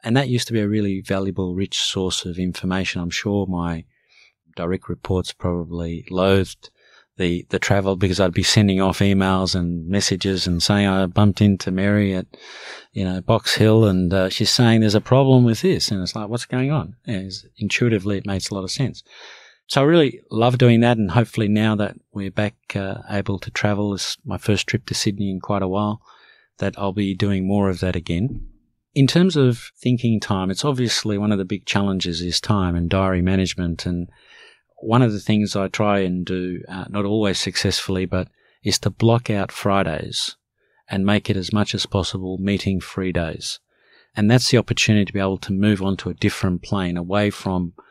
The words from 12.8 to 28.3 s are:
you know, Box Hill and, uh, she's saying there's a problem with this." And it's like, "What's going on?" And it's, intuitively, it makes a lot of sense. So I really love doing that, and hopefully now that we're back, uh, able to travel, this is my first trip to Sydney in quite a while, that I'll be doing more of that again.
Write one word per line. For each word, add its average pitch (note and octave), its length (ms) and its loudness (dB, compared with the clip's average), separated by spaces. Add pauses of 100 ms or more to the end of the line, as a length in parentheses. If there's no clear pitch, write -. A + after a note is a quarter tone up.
you G2+ 100 -4
know, F#2 180 -2
Box - 340 0
Hill A2 300 6
and, F#2 280 2
uh, F#2+ 160 2
she's - 220 -2
saying A2+ 300 4
there's G#2+ 120 4
a G#2 80 4
problem C3 420 6
with A#2 180 2
this." - 280 2
And F#2+ 140 -4
it's F2 120 -6
like, G#2+ 140 -8
"What's A#2 160 -6
going B2+ 260 -2
on?" G#2 240 -4 (120)
And F#2+ 180 -4
it's, F#2+ 180 -12 (140)
intuitively, G#2 640 0
it - 80 -10
makes F#2+ 220 -4
a - 40 -6
lot G2 100 -6
of F#2+ 60 -8
sense. A#2+ 320 -4 (640)
So - 160 0
I C#3 40 4
really D#3 360 2 (100)
love A#2+ 260 2
doing A#2+ 240 6
that, A#2+ 160 4
and G#2 140 0
hopefully A2 380 0
now G#2+ 260 2
that G2+ 220 -4 (160)
we're G2 180 -8
back, G#2 240 -4 (200)
uh, G2 240 -4 (100)
able G2+ 300 -4
to - 120 -14
travel, G#2 400 -2
this F#2+ 200 -6
is - 120 -10
my F#2+ 140 -8
first - 280 0
trip - 200 -4
to - 80 -6
Sydney G2+ 360 -2
in F#2+ 120 -4
quite G2+ 220 -2
a F#2 40 -2
while, G#2 340 -2 (580)
that G2 180 -4
I'll G2 160 -4
be G2 200 -2
doing F#2+ 320 0
more G2 240 2
of F2 120 -4
that F#2 140 -2
again. F2 520 -4 (460)